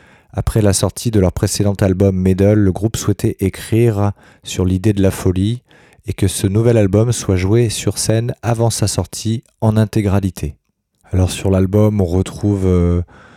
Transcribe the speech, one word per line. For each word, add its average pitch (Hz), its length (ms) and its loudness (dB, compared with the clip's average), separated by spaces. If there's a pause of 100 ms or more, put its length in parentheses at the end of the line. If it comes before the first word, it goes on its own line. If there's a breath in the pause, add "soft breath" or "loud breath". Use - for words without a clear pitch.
(320 loud breath)
Après 104 300 -2
la 101 100 4
sortie 104 400 -2
de 107 80 2
leur 90 100 4
précédent 101 440 -2
album 98 420 2
Meddle, 95 420 2
le 95 140 2
groupe 107 240 -4
souhaitait - 420 -2
écrire 101 720 0 (320 soft breath)
sur - 220 -4
l'idée 92 280 0
de 98 100 0
la 95 100 2
folie 95 500 -2 (440 soft breath)
et - 60 -8
que - 140 -2
ce 98 220 -2
nouvel 117 280 2
album 107 360 2
soit 98 240 0
joué 107 320 2
sur - 300 -4
scène 113 440 -2
avant 113 280 0
sa 104 180 -2
sortie - 560 -6 (160)
en 110 160 0
intégralité. 98 800 -2 (560)
Alors 92 180 2
sur - 200 -4
l'album, 104 500 2
on 95 40 2
retrouve, 95 640 -2
euh, 87 360 2 (340 loud breath)